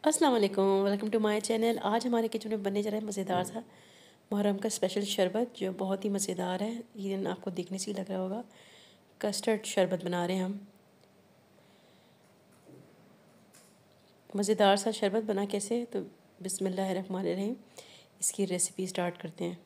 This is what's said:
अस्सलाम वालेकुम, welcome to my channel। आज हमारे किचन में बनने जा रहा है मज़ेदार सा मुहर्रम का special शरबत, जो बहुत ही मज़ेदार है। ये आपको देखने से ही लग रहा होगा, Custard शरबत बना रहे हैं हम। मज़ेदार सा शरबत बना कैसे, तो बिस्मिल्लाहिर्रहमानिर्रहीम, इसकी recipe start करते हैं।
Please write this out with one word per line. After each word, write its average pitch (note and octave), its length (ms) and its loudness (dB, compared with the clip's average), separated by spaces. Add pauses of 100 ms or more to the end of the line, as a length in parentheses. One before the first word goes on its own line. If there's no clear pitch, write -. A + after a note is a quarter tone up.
अस्सलाम D4+ 280 6
वालेकुम, G3 520 4
welcome G3+ 260 0
to A3 100 2
my G#3+ 200 4
channel। A3+ 440 2
आज A#3 220 2
हमारे A3+ 220 2
किचन A3 220 -4
में G#3+ 120 -2
बनने G3 200 0
जा G#3+ 80 -2
रहा G#3+ 100 -2
है A3 60 -6
मज़ेदार F#3+ 380 0
सा A3+ 180 -8 (680)
मुहर्रम G3+ 260 2
का G#3 120 -2
special G3+ 360 0
शरबत, G3+ 540 0
जो F#3+ 160 -2
बहुत F#3+ 300 -2
ही G#3 60 0
मज़ेदार F#3 520 -2
है। A#3 200 -4 (140)
ये G3 300 -4
आपको F3+ 240 -6
देखने F3+ 280 -6
से G#3 120 -6
ही G3 80 -6
लग F#3+ 120 -6
रहा F#3+ 80 -2
होगा, F#3+ 240 -4 (760)
Custard G#3+ 460 0
शरबत F3+ 380 2
बना F3 220 0
रहे F#3 100 0
हैं F#3 80 0
हम। G3+ 160 -4 (3750)
मज़ेदार G3+ 460 6
सा G3+ 160 0
शरबत G#3+ 320 0
बना G3+ 220 0
कैसे, G#3 380 -2
तो G3+ 160 -6 (420)
बिस्मिल्लाहिर्रहमानिर्रहीम, F#3+ 1120 -2 (640)
इसकी - 260 0
recipe F#3 400 -2
start F3 320 -2
करते E3+ 260 -8
हैं। F3 220 -6